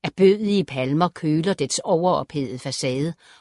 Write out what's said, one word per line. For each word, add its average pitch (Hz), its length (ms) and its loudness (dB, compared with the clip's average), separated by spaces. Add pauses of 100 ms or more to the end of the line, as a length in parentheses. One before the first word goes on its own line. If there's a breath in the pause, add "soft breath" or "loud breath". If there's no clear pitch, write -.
Ærbødige 202 600 4
palmer 135 440 0
køler 165 460 0
dets - 260 -4
overophedede 147 800 -2
facade, 139 540 -4 (280 loud breath)